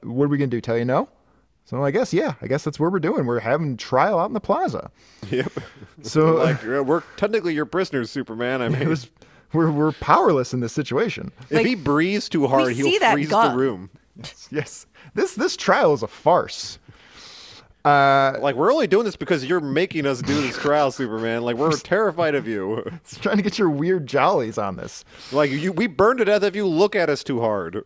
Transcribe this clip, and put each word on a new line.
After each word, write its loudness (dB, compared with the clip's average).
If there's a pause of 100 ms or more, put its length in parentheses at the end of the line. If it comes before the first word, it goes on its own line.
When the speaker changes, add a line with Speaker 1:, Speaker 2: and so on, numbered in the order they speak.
Speaker 1:
what 0
are -2
we 2
gonna 0
do, -2
tell -2
you 0
no?" 0 (560)
So -6
I 2
guess, 0
yeah, 0
I -10
guess -2
that's -6
what 2
we're -2
doing. 0
We're 0
having -2
trial 2
out 2
in -8
the -4
plaza. -2 (400)
Speaker 2:
Yep. -2 (280)
<laughs> -20
Speaker 1:
So 2
Speaker 2:
Like, 2
"Yeah, -2
we're 0 (140)
technically -2
your -2
prisoners, -2
Superman." -4
I 0
Speaker 1:
<laughs> -
Speaker 2:
mean, 0
Speaker 1:
it 0
was, -4 (440)
we're, 4
we're 2
powerless 2
in -4
this -6
situation. -4 (120)
Speaker 2:
if -10
Speaker 3:
Like, 2
Speaker 2:
he 0
breathes 0
too 0
Speaker 3:
we 2
Speaker 2:
hard, 4
he'll 0
Speaker 3:
see 2
that 4
Speaker 2:
freeze -2
Speaker 3:
gun. 4
Speaker 2:
the 0
room. -2 (640)
Speaker 1:
Yes. -8 (280)
This, -2
this -4
trial 4
is -4
a -4
farce. -2 (1080)
Uh, 4
Speaker 2:
Like, 0
we're 4
only 2
doing 2
this -6
because -2
you're 0
making -2
us 0
do -2
this -4
trial, 2
Superman. -4
Like, -2
we're 2
Speaker 1:
<laughs> 0
Speaker 2:
terrified 0
of -2
you. -4 (140)
Speaker 1:
It's -20
trying 0
to 2
get -4
your 4
weird 0
jollies 0
on -4
this. -12 (300)
Speaker 2:
Like, 2
you, -2
we 0
burned 2
to 2
death 2
if 0
you -2
look 2
at 2
us -2
too -2
hard. -2